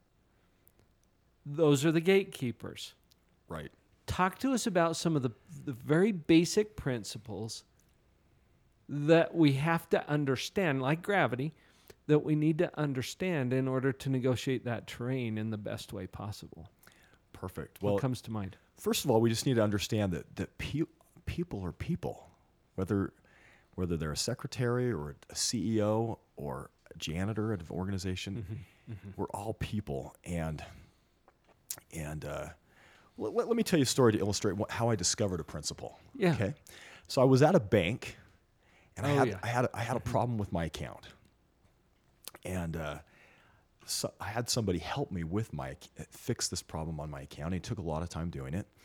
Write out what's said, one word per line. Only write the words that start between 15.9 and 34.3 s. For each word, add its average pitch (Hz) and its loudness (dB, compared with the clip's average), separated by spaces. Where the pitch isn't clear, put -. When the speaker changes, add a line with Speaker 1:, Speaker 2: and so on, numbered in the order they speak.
Speaker 1:
way 92 -8
possible. 95 -12
Speaker 2:
Perfect. - -10
Speaker 1:
What 101 2
Speaker 2:
Well, 101 2
Speaker 1:
comes 127 -2
to - -12
mind? 104 -8
Speaker 2:
first - -2
of 147 0
all, 113 8
we 117 6
just 113 0
need 135 4
to 110 6
understand 104 2
that, - -6
that - -6
pe-, - -4
people 165 -6
are 87 -4
people, - -6
whether, 95 0
whether 85 -2
they're 78 -2
a 78 -4
secretary 123 -2
or 73 -6
a - -12
C 110 0
E 104 4
O 110 0
or 69 -8
a 82 -16
janitor 104 -2
at 95 -4
an 80 -14
organization, 92 -4
Speaker 1:
Mm-hmm. - -12
Mm-hmm. 101 -14
Speaker 2:
we're 101 -4
all 104 -6
people. 73 -6
And, 80 -4
and, 76 -8
uh, 71 -8
let, 107 -4
let, 226 0
let 233 2
me 226 2
tell 180 2
you 139 6
a - 2
story 120 6
to - 2
illustrate 98 0